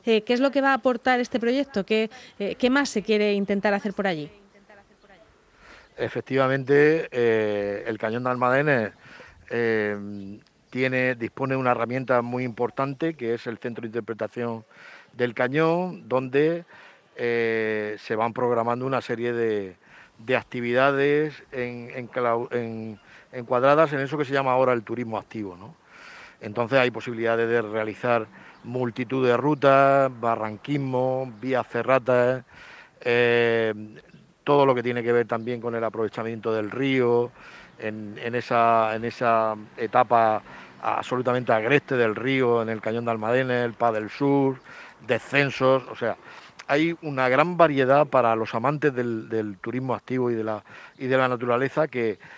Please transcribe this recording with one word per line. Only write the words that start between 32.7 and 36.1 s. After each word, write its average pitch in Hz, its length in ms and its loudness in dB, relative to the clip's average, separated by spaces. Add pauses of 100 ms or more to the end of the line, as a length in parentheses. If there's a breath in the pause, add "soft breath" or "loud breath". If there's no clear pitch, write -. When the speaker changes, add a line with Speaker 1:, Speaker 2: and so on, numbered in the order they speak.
Speaker 2:
eh, 120 720 2 (720)
todo 143 220 6
lo 131 80 6
que 123 80 0
tiene 120 200 -2
que 117 100 2
ver 120 140 4
también 117 360 -4
con 117 120 -4
el 113 80 -4
aprovechamiento 113 720 -4